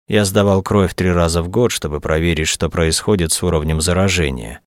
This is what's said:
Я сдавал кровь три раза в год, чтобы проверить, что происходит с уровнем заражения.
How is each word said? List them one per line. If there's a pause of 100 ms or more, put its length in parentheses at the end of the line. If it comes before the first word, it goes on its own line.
Я
сдавал
кровь
три
раза
в
год,
чтобы
проверить,
что
происходит
с
уровнем
заражения.